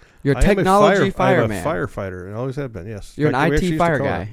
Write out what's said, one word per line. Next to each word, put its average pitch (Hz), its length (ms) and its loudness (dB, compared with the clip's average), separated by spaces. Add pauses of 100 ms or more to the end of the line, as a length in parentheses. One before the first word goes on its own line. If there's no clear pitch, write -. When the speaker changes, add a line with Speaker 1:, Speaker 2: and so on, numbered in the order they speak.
(240)
Speaker 1:
You're 139 120 2
a - 20 -2
Speaker 2:
I 131 40 -6
am 135 100 6
a 208 40 2
Speaker 1:
technology 190 560 4
Speaker 2:
fire-, - 0 -
Speaker 1:
fireman. 165 480 0
Speaker 2:
I'm 87 80 -4
a - 20 -2
firefighter 101 580 -6
and 104 80 -12
always 127 200 -6
have 139 160 -8
been, 92 160 -12
yes. 107 300 -12
Speaker 1:
You're 147 100 2
Speaker 2:
In 123 80 0
Speaker 1:
an 131 60 0
Speaker 2:
fact, 160 100 2
we 143 60 0
Speaker 1:
I - 20 2
T 190 60 2
Speaker 2:
actually - 20 0
used 160 140 -2
to 170 40 4
Speaker 1:
fire 160 120 2
Speaker 2:
call 107 100 -2
Speaker 1:
guy. 87 140 -4
Speaker 2:
it, 101 100 -10